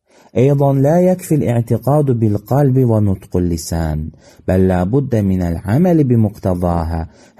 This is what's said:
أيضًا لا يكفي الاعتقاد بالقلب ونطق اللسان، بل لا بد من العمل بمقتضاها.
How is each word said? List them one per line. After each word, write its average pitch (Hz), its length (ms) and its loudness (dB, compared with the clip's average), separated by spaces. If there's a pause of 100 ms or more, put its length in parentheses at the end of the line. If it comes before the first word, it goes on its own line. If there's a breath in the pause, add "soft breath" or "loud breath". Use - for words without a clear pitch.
(360 soft breath)
أيضًا 139 360 2
لا 139 280 2
يكفي 180 340 0
الاعتقاد 120 760 0
بالقلب 120 680 0
ونطق 107 580 0
اللسان، 82 760 -2 (380 loud breath)
بل 92 200 2
لا 90 160 0
بد 127 320 -2
من 95 260 0
العمل 110 640 0
بمقتضاها. 90 1000 -2 (380 loud breath)